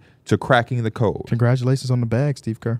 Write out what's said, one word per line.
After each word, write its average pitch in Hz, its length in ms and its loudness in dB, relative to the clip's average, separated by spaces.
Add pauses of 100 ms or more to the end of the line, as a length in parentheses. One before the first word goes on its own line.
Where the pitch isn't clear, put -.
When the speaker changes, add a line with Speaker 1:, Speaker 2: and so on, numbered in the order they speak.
(260)
Speaker 1:
to 110 120 2
cracking 120 460 2
the 110 80 -2
code. 98 360 -2
Speaker 2:
Congratulations 127 640 0
on 123 80 2
the 120 60 0
bag, 127 320 -2
Steve 110 220 -8
Kerr. 120 200 -4